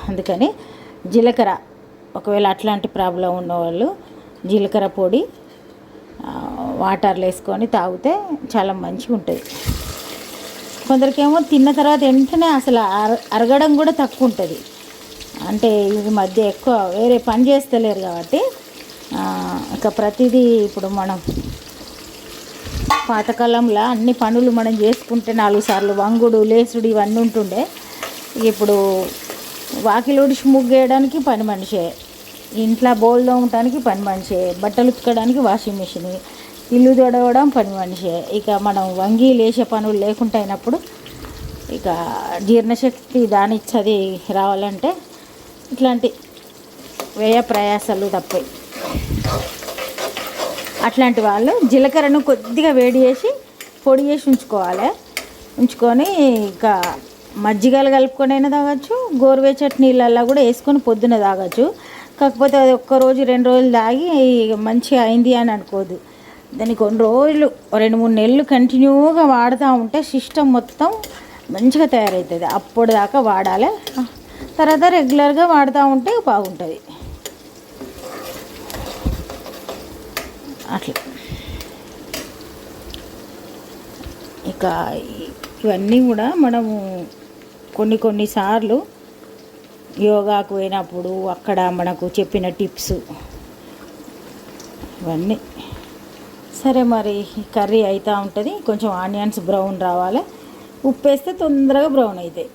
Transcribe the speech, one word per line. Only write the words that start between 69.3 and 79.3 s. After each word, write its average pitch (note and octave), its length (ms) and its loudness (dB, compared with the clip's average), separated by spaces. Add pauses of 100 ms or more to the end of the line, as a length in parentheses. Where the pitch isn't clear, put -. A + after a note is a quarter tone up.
ఉంటే A#3 300 0
సిస్టమ్ C4+ 500 0
మొత్తం D4 400 0 (580)
మంచిగా B3+ 340 4
తయారవుతుంది. F#3 600 0
అప్పుడు A3 460 0
దాకా G#3 280 2
వాడాలి, G3 500 2 (920)
తర్వాత D#4 240 4
రెగ్యులర్గా C#4+ 640 4
వాడుతూ C#4+ 420 4
ఉంటే C4+ 400 0
బాగుంటుంది. F#3 520 -2 (4000)